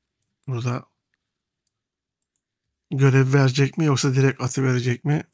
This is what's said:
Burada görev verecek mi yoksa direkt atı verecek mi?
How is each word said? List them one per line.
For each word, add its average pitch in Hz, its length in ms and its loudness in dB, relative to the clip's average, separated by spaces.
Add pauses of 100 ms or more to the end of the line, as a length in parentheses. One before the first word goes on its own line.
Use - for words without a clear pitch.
(460)
Burada 123 460 -8 (2000)
görev 135 400 2
verecek 135 460 2
mi 165 60 0
yoksa 139 300 0
direkt 135 260 0
atı 135 220 -4
verecek 123 420 -2
mi? 147 300 -2